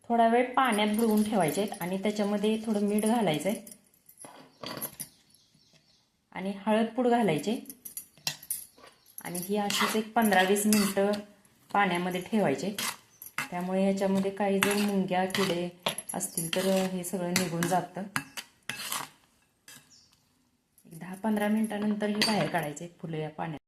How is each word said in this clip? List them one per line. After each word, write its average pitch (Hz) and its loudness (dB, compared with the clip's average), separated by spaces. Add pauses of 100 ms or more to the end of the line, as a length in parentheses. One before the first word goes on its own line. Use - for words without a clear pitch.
थोडा 233 6
वेळ 247 2
पाण्यात 214 2
बुडवून 214 4
ठेवायचे 190 2
आहेत 220 -4
आणि 185 -4
त्याच्यामध्ये 208 0
थोडं 208 0
मीठ 208 2
घालायचं 190 2
आहे 226 -2 (2750)
आणि 185 -6 (140)
हळद 220 4
पूड 247 0
घालायचे 220 2 (1600)
आणि 175 -8
ही 196 -4
अशीच 202 0
एक 220 -4
पंधरा 208 4
वीस 202 2
मिनटं 202 4 (600)
पाण्यामध्ये 180 0
ठेवायचे. 180 0 (760)
त्यामुळे 185 2
याच्यामध्ये 196 2
काही 196 0
जर 202 4
मुंग्या, 190 2
किडे 185 0 (460)
असतील 165 -6
तर 190 2
हे 185 -6
सगळं 175 -4
निघून 175 0
जातं. 175 0 (2750)
एक 165 -20
दहा 180 -14
पंधरा 208 -2
मिनिटानंतर 214 0
ही 208 0
बाहेर 208 2
काढायचे 160 -4 (120)
फुलं 160 -8
या 156 -6
पाण्यात. 160 -8